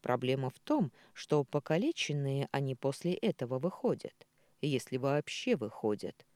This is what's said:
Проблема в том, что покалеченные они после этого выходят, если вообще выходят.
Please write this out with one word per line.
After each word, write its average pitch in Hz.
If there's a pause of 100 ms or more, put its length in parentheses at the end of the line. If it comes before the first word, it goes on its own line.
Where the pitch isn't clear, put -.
Проблема 127
в -
том, 262 (200)
что -
покалеченные 147
они 139
после 135
этого 131
выходят, - (360)
если 135
вообще 143
выходят. 107 (120)